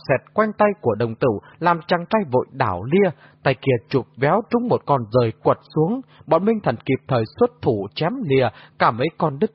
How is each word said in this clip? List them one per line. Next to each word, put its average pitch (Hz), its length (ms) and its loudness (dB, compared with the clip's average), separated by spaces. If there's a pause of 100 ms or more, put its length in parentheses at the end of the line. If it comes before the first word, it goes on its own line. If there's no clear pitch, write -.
xẹt - 260 -2
quanh 214 240 0
tay 208 100 4 (120)
của 113 140 0
Đồng 113 200 -4
Tử, 139 140 0 (300)
làm 170 280 0
chàng 170 240 -2
trai 220 120 0 (100)
vội - 200 0
đảo 107 320 -4
lia, 180 260 2 (320)
tay 139 120 0
kia - 180 -2 (160)
chụp 127 180 0 (100)
véo 151 240 0 (100)
trúng 240 180 0
một - 180 0
con 143 140 2 (100)
rơi 117 220 2 (100)
quật 139 160 2 (160)
xuống, 185 260 0 (260)
bọn 165 180 2
Minh 220 180 0
Thần 123 140 -2
kịp - 320 -4
thời 117 160 0 (160)
xuất 123 100 2 (120)
thủ 104 320 -2
chém 165 180 -2 (140)
lìa, 131 220 2 (300)
cả 165 120 2
mấy 123 160 -4 (120)
con 143 200 -2
đứt 208 160 0